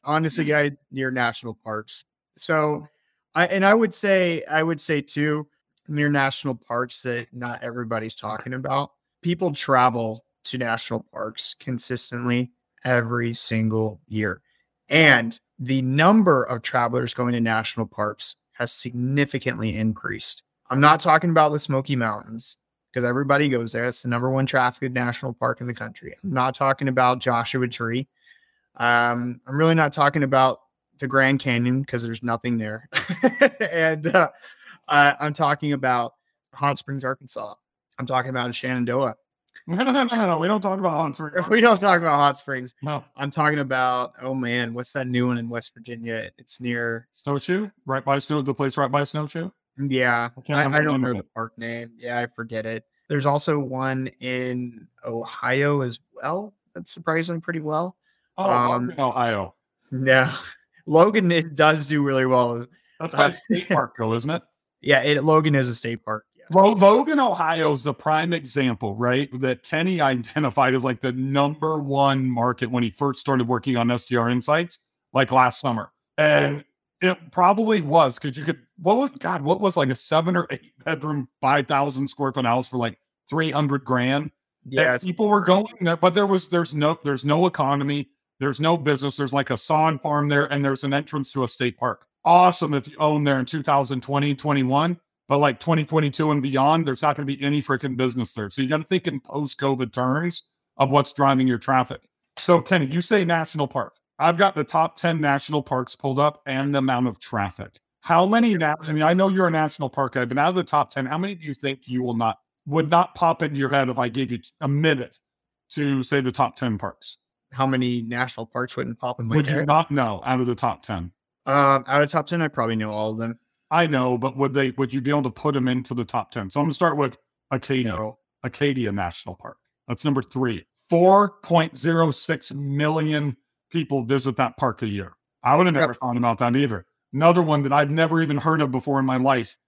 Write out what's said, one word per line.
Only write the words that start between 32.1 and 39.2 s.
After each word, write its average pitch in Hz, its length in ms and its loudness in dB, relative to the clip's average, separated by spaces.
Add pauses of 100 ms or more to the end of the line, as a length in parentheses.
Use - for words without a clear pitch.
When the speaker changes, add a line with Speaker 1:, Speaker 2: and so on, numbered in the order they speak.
Speaker 1:
nothing 117 340 -2
there. 107 340 -8
<laughs> 262 680 0
And, 160 480 -2
uh, 175 220 4 (580)
I, 143 320 6
I'm 151 120 -2
talking 147 400 0
about 127 420 0 (400)
Hot 143 220 0
Springs, 139 280 -10
Arkansas. 123 500 -10 (440)
I'm 127 80 -6
talking 127 240 -2
about 123 240 -4
Shenandoah. 123 600 -2 (520)